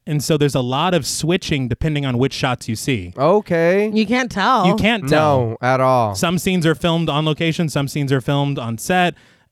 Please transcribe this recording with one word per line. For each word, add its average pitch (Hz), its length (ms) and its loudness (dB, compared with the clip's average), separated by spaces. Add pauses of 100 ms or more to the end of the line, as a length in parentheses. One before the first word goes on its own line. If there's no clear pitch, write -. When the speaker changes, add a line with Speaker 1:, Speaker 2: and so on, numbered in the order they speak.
Speaker 1:
and 151 180 -2
so 156 140 2
there's 143 160 2
a 131 80 0
lot 143 320 0
of 147 120 0
switching 151 640 -2
depending 143 380 -2
on 127 100 -2
which 131 160 0
shots - 380 -4
you 107 60 -2
see. 95 420 -4
Speaker 2:
Okay. 175 720 2
Speaker 3:
You 214 140 2
can't 247 260 -2
tell. 208 340 2
Speaker 1:
You 202 100 4
can't 208 300 0
tell. 143 440 2
Speaker 2:
No, 113 100 -8
at 131 220 2
all. 123 320 2
Speaker 1:
Some 170 240 0
scenes 185 260 0
are 160 100 4
filmed 165 360 0
on 151 160 0
location, 160 420 0
some 143 200 -2
scenes 143 220 -4
are 135 120 0
filmed 143 360 0
on 113 200 -6
set. 180 360 0 (380)